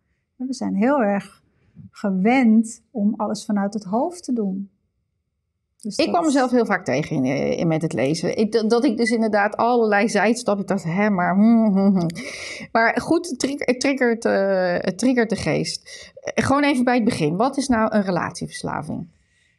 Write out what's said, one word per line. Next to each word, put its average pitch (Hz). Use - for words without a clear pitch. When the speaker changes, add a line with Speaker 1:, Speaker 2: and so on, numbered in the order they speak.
Speaker 1:
En 254
we 269
zijn 196
heel 247
erg 202
gewend 220
om 208
alles 214
vanuit 202
het 208
hoofd 254
te 277
doen. 196
Dus 208
Speaker 2:
Ik 302
kwam 302
Speaker 1:
dat -
Speaker 2:
mezelf 254
heel 240
vaak 185
tegen 143
in, 131
eh, 143
in 170
met 160
het 160
lezen. 160
Ik, 214
dat, 220
dat 240
ik 233
dus 233
inderdaad 214
allerlei 226
zijstappen, 208
ik 185
dacht, 190
"Hè, 190
maar, 180
hmm, 220
hmm, 196
hmm." 170
Maar 226
goed, 339
het 254
trigger-, 277
het 247
triggert, 254
eh, 196
het 180
triggert 240
de 196
geest. -
Eh, -
gewoon 285
even 269
bij 247
het 247
begin. 170
Wat 254
is 277
nou 220
een 208
relatieverslaving? 165